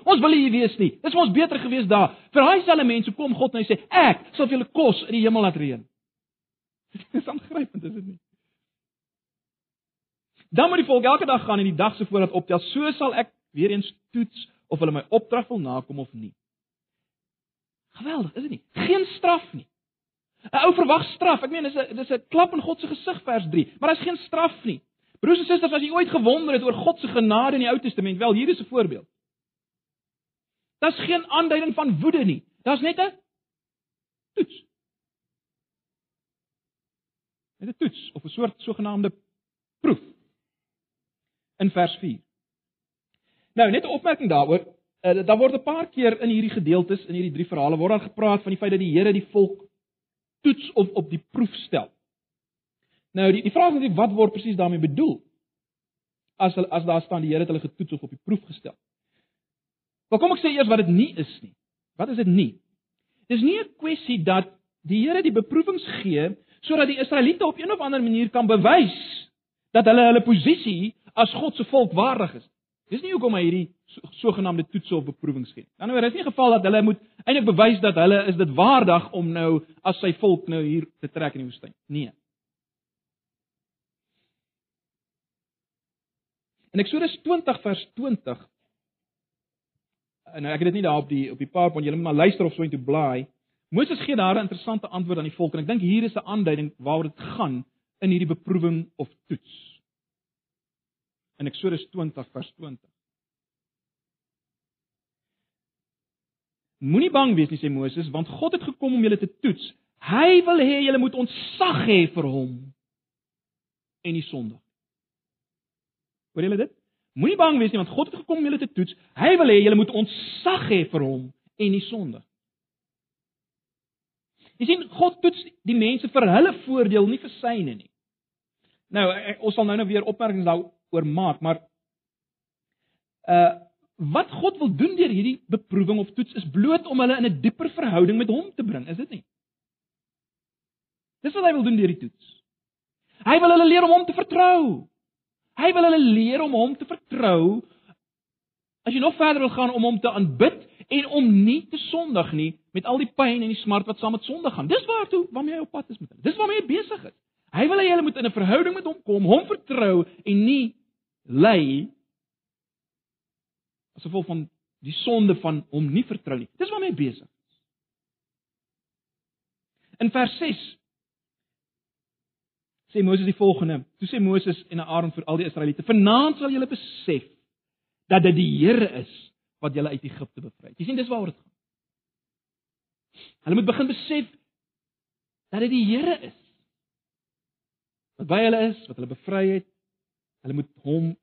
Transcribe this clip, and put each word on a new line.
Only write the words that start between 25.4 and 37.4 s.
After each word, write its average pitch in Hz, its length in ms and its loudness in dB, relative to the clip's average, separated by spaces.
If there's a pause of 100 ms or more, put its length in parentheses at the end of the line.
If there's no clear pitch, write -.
susters, 339 280 0
as 294 100 -2
jy 294 80 -6
ooit 349 180 0
gewonder 285 460 2
het 240 80 0
oor 254 120 -2
God 330 240 -2
se 233 100 -8
genade 233 480 2
in 254 60 0
die 240 60 -2
Ou 247 100 0
Testament, 196 400 -4
wel, 226 140 2
hier 240 160 0
is 349 120 0
'n 220 40 -10
voorbeeld. 180 440 -4 (1700)
Daar's 320 200 0
geen 339 320 -4
aanduiding 311 440 0
van 247 260 -2
woede 294 240 2
nie. 165 200 -2 (180)
Daar's 262 180 -2
net 339 180 -2
'n 381 140 -2 (1200)
toets. - 300 -6 (3000)